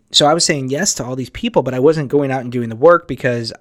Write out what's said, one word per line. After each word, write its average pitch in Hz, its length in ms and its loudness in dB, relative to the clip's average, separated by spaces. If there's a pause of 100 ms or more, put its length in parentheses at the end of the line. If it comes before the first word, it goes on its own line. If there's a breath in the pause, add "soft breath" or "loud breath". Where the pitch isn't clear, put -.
(120)
so - 140 2
I 151 80 4
was 170 120 0
saying 135 240 -2
yes 143 260 -2
to 127 100 -6
all 127 100 -6
these 131 140 -6
people, 226 320 -2
but 127 140 -2
I 127 40 -2
wasn't 151 280 2
going 143 240 0
out 131 100 -2
and 120 100 -8
doing 120 180 -4
the 110 60 -8
work 165 320 4
because 120 540 -4